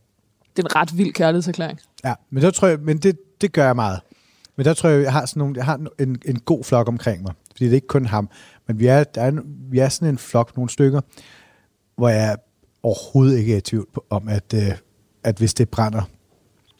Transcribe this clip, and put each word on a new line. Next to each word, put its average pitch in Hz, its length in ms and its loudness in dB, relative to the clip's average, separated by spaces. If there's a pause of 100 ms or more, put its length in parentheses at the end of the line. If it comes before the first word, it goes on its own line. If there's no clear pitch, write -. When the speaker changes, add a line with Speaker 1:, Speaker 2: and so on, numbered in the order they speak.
(580)
Speaker 1:
Det 185 60 0
er 170 40 -6
en - 80 -2
ret 165 220 0
vild 190 160 0
kærlighedserklæring. 165 680 -2 (240)
Speaker 2:
Ja, 127 100 -2 (160)
men 135 140 -2
der 180 80 4
tror 190 160 2
jeg, 160 120 2
men 156 180 0
det, 160 200 2 (240)
det 196 100 0
gør 147 140 4
jeg 127 100 4
meget. 101 240 -2 (560)
Men 135 100 0
der 156 80 4
tror 165 160 2
jeg, 143 140 4
jeg 131 100 0
har 139 120 0
sådan 143 140 -6
nogle, 143 180 -2
jeg 123 80 -6
har 143 140 -2 (200)
en, 131 260 -2
en 127 140 -2
god 131 240 0
flok 120 240 2
omkring 113 340 -4
mig. 95 120 -8 (180)
Fordi - 140 -2
det 117 60 2
er 123 40 6
ikke 139 120 0
kun 135 180 0
ham. 104 240 -2 (380)
Men 110 120 -4
vi 117 80 4
er, 139 160 6
der 131 180 -6
er 123 60 0
en, 147 120 -2 (300)
vi 127 100 0
er 131 100 2
sådan 160 180 -4
en 143 100 0
flok, - 380 -2
nogle 123 140 -4
stykker, 139 320 2 (920)
hvor 120 140 2
jeg 107 280 2 (460)
overhovedet 131 540 2
ikke 113 160 0
er 101 40 2
i 98 40 -2
tvivl 107 320 -6
på, - 160 -10
om, 104 180 -4
at, 107 280 -4
øh, 104 160 0 (520)
at 113 140 -2
hvis 110 160 0
det 117 160 0
brænder, 110 320 -2 (800)